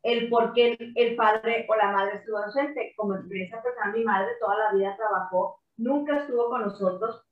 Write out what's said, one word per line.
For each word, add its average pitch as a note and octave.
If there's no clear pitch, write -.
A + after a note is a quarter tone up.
el A#3
por A3+
qué A#3+
el, A#3
el A#3
padre A3+
o G#3+
la G3+
madre G3+
estuvo G#3+
ausente. C4
Como G3+
experiencia F#3+
personal, A3
mi A3+
madre G3
toda G#3
la G#3+
vida G3
trabajó, F#3
nunca C#4+
estuvo A#3+
con A#3
nosotros G3